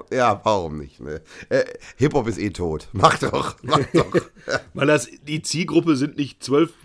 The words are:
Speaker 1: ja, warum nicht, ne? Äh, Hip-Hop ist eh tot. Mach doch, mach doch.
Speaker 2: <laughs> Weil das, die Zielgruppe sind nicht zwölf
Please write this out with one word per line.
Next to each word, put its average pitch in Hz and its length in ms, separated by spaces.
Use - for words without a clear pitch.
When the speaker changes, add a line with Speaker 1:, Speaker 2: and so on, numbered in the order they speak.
Speaker 1:
ja, 117 340
warum 87 340
nicht, 71 220
ne? 76 200
Äh, 135 140
Hip-Hop 135 320
ist 95 100
eh 101 120
tot. 80 420
Mach - 260
doch, 135 440
mach 143 180
doch. - 220
Speaker 2:
<laughs> - 300
Weil 139 120
das, 147 240
die 151 160
Zielgruppe 156 540
sind 135 200
nicht - 260
zwölf 156 300